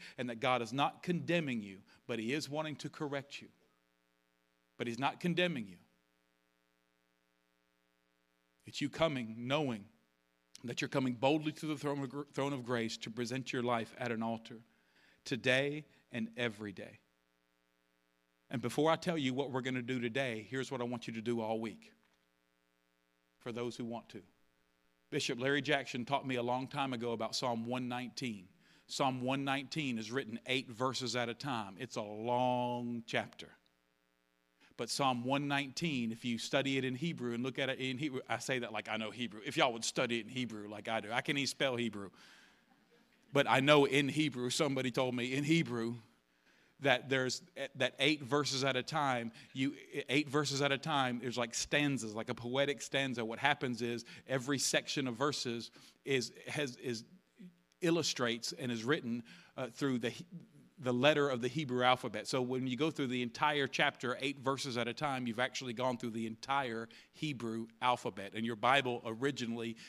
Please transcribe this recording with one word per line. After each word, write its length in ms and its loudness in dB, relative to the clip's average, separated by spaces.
and 120 -2
that 100 -6
God 220 4
is 100 -6
not 320 2
condemning 580 0
you, 180 -10
but 100 -2
He 140 -2
is 180 -2
wanting 280 -4
to 120 -8
correct 520 -6
you. 80 -18
But 100 -2
He's 120 -2
not 200 0
condemning 480 0
you. 100 -16
It's 140 -10
you 80 0
coming, 500 0
knowing 460 0
that 160 -4
you're 80 0
coming 260 2
boldly 380 4
to 140 -8
the 100 -2
throne 280 -2
of 60 -4
gr-, 120 -8
throne 200 0
of 120 -4
grace 340 0
to 100 -8
present 420 -4
your 120 0
life 360 0
at 140 -2
an 100 -2
altar 380 -6
today 580 2
and 240 -2
every 340 -2
day. 280 -14
And 100 -6
before 300 2
I 40 4
tell 220 -2
you 160 0
what 180 -2
we're 100 -2
gonna 200 -4
do 180 -4
today, 520 -4
here's 200 -4
what 80 -4
I 40 -4
want 240 -6
you 60 -6
to 80 -8
do 200 0
all 180 -2
week. 320 -8
For 120 -8
those 240 -4
who 100 -6
want 240 -8
to. 120 -14
Bishop 300 0
Larry 240 4
Jackson 420 0
taught 220 0
me 80 0
a 80 2
long 240 0
time 260 -2
ago 200 -2
about 220 -2
Psalm 300 0
one 220 -2
nineteen. 580 -6
Psalm 380 0
one 200 0
nineteen 540 -2
is 140 -6
written 340 -4
eight 240 0
verses 460 -2
at 120 0
a 60 -4
time. 460 -6
It's 160 -10
a 80 -2
long 1040 0
chapter. 420 -4
But 140 -6
Psalm 320 2
one 240 2
nineteen, 640 0
if 120 -8
you 140 0
study 400 0
it 80 2
in 80 0
Hebrew 400 -2
and 80 -2
look 160 -4
at 120 0
it 100 -4
in 180 -2
Hebrew, 320 -4
I 80 0
say 220 -2
that 120 -4
like 160 -6
I 100 -2
know 120 -4
Hebrew. 340 -6
If 140 -6
y'all 160 4
would 100 -6
study 360 0
it 80 -8
in 40 -14
Hebrew 380 -6
like 180 -10
I 120 0
do. 120 -6
I 100 2
can't 180 0
even 80 0
spell 300 0
Hebrew. 340 -2
But 160 6
I 100 8
know 260 10
in 220 4
Hebrew, 440 0
somebody 400 2
told 240 2
me 180 -2
in 100 0
Hebrew, 520 2
that 260 4
there's, 340 2
that 220 2
eight 220 4
verses 440 0
at 100 2
a 80 0
time, 480 0
you, 200 0
eight 180 4
verses 340 0
at 120 4
a 40 2
time, 440 0
there's 160 -4
like 180 0
stanzas, 580 0
like 140 -4
a 60 -2
poetic 480 0
stanza. 420 0
What 160 -4
happens 420 2
is 220 -2
every 320 0
section 480 2
of 80 -4
verses 560 -2
is, 300 2
has, 280 -2
is, 300 -6
illustrates 800 2
and 140 -2
is 100 -2
written, 400 0
uh, 120 -4
through 320 0
the, 120 0
the 140 2
letter 360 6
of 120 0
the 60 2
Hebrew 340 0
alphabet. 460 4
So 140 2
when 260 0
you 80 -2
go 160 2
through 160 0
the 140 0
entire 460 2
chapter, 520 0
eight 200 -4
verses 380 0
at 120 0
a 40 -2
time, 340 -2
you've 120 -2
actually 340 -2
gone 240 0
through 140 -6
the 160 -4
entire 640 -2
Hebrew 540 -4
alphabet. 540 0
And 100 -2
your 120 -2
Bible 480 4
originally, 720 -2